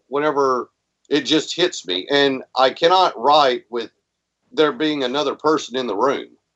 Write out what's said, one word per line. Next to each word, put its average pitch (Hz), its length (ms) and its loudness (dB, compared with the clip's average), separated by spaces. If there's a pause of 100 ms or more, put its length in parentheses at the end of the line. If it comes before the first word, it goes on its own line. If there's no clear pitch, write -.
whenever 139 640 0 (400)
it 143 120 2
just 139 340 -2
hits - 320 -4
me. 90 220 -6
And 139 340 0 (120)
I 131 160 4
cannot 175 460 2
write 135 520 2
with 117 220 -8 (600)
there 147 200 2
being 147 320 -4
another 135 320 -4
person 147 400 -2
in 127 120 -4
the 101 80 -4
room. 104 340 -2 (260)